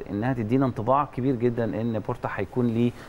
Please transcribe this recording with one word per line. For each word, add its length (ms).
إنها 240
تدينا 320
انطباع 400
كبير 300
جدًا 280
إن 180
بورتا 360
هيكون 320
ليه 240